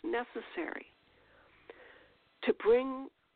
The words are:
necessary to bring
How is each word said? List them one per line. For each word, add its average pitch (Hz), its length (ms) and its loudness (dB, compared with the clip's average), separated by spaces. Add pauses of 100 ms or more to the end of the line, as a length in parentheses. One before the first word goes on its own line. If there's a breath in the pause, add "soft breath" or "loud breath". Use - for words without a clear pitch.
necessary - 800 -6 (1600 loud breath)
to - 100 4
bring 262 540 2 (280)